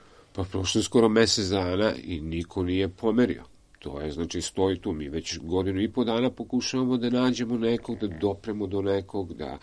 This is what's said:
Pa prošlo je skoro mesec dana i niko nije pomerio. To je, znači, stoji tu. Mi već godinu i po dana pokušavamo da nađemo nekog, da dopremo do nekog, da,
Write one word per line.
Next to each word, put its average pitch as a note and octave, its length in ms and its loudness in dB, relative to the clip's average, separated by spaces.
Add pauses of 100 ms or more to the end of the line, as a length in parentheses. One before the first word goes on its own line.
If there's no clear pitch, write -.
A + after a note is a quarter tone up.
(340)
Pa F#2 100 -4
prošlo F#2+ 360 -2
je G#2 40 4
skoro A2+ 260 6
mesec G#2+ 360 4
dana F#2 480 2 (100)
i E2+ 180 -6
niko E2+ 420 -4
nije F#2 260 0
pomerio. A2 540 2 (360)
To C#2+ 220 -10
je, D2+ 100 -4
znači, E2 300 -4
stoji F#2+ 380 0
tu. G2 120 -4
Mi D2+ 180 -6
već D#2+ 300 -6
godinu F#2 420 0
i A2 100 0
po B2 120 0
dana A#2 260 2
pokušavamo B2+ 680 -2
da A#2+ 120 -2
nađemo B2 480 2
nekog, A2+ 400 -2
da G#2+ 100 -2
dopremo G2 600 -2
do G2 140 -2
nekog, G2 520 -2
da, C#2+ 280 -8